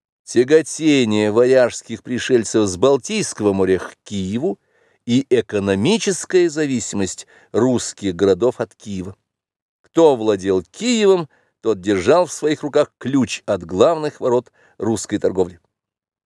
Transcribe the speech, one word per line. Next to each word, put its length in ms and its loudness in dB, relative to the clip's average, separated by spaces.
Тяготение 1040 2
варяжских 720 2
пришельцев 640 0
с 80 -4
Балтийского 800 0
моря 260 0
к 240 -16
Киеву 560 -6
и 240 0
экономическая 1200 0
зависимость 800 -4
русских 600 0
городов 460 0
от 160 -8
Киева. 400 -12
Кто 360 4
владел 460 0
Киевом, 680 0
тот 180 -2
держал 460 2
в 80 -12
своих 300 -4
руках 340 -2
ключ 480 -2
от 180 -4
главных 560 0
ворот 320 -2
русской 400 -4
торговли. 440 -4